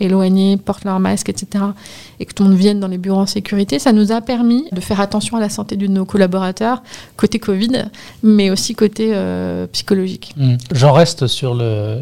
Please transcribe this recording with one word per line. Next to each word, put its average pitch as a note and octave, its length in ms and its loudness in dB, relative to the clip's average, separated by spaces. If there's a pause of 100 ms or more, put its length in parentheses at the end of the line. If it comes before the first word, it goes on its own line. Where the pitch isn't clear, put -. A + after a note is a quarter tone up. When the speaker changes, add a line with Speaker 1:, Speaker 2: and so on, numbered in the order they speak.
Speaker 1:
éloignés, F#3+ 560 4
portent G3 260 -6
leur F#3+ 160 -4
masque, F#3+ 300 -2
et G3 80 -2
cetera, G3+ 360 -4 (460)
et - 60 -10
que - 100 -14
tout - 80 0
le G3 60 6
monde F#3+ 100 6
vienne G#3 220 2
dans F#3+ 80 -4
les F#3 100 -6
bureaux F#3+ 220 0
en G3 60 0
sécurité, G3+ 520 -2
ça C4+ 140 2
nous G#3+ 180 4
a A3+ 100 -2
permis A#3+ 520 0
de F3+ 80 -4
faire G3 200 -2
attention G#3 360 -2
à A3+ 40 0
la G#3 80 -2
santé G#3 280 -8
de G3 100 -2
nos F#3+ 180 0
collaborateurs, F#3+ 800 -2 (340)
côté A3 220 0
covid, A3 460 -2 (400)
mais G#3 260 4
aussi G3 240 -4
côté, A3 380 0
euh, F3+ 560 -4
psychologique. - 680 -4
Speaker 2:
Hmm. B2+ 200 2 (160)
J'en C#3 200 4
reste D3 360 2
sur B2+ 260 -4
le, A2 480 -2